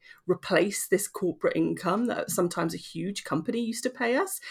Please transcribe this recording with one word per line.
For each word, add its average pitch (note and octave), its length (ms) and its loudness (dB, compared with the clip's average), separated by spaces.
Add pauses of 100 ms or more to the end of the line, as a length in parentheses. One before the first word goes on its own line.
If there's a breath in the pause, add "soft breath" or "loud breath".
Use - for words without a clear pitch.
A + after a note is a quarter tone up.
(280 loud breath)
replace F3+ 600 2
this F#3+ 200 2
corporate - 480 0
income E3 520 2
that G3 240 -2
sometimes F3 420 0
a E3+ 40 -6
huge E3+ 460 -6
company D#3+ 360 -2
used A#3 240 -4
to B3+ 60 0
pay B3 260 0
us, F#4 240 0 (120 loud breath)